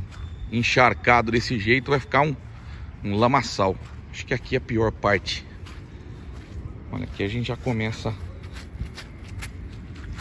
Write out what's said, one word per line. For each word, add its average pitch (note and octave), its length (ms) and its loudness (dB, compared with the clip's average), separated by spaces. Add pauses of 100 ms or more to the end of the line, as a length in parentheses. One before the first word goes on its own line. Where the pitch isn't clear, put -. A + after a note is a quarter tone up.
(500)
encharcado A#2 800 6
desse A#2+ 280 2
jeito, B2 320 4
vai C#3 100 6
ficar C3 220 4
um, D3+ 120 2 (720)
um G2+ 120 2
lamaçal. A2 600 4 (340)
Acho - 140 -10
que - 80 -4
aqui B2+ 220 -2
é B2+ 40 4
a B2 40 -4
pior A2+ 300 2
parte. - 520 2 (1500)
Olha, G2+ 140 -6
aqui - 180 -4
a G2+ 60 2
gente A#2 200 -2
já A#2+ 80 -2
começa. A2 580 -2 (2000)